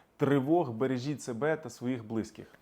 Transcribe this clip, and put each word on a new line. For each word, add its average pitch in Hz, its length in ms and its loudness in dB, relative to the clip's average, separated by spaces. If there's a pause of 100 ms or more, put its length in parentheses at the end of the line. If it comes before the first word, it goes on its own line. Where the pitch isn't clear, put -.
(180)
тривог, 143 540 4
бережіть 131 500 -2
себе 135 340 -2
та 151 140 -8
своїх 120 360 -6
близьких. 107 420 -4 (140)